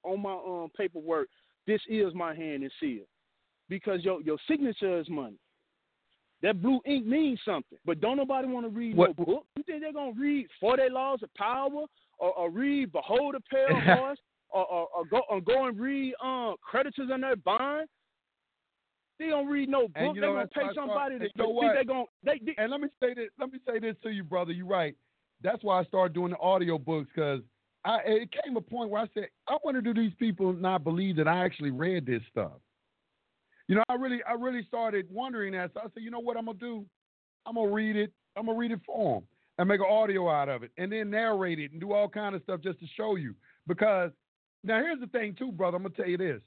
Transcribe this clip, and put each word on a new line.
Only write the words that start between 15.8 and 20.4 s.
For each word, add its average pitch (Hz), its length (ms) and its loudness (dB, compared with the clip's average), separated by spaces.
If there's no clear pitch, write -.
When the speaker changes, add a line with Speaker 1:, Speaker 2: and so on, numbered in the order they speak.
Speaker 1:
um, 247 380 -4
Creditors 262 500 -2
and 262 100 -2
Their 262 140 0
Bond? 269 540 0
They 320 100 -4
don't 285 180 2
read 285 200 0
no 269 200 4
book. 185 80 -14
Speaker 2:
And 165 200 0
you 202 60 -6
Speaker 1:
They 202 60 4
Speaker 2:
know, 202 60 2
Speaker 1:
gonna 202 120 -2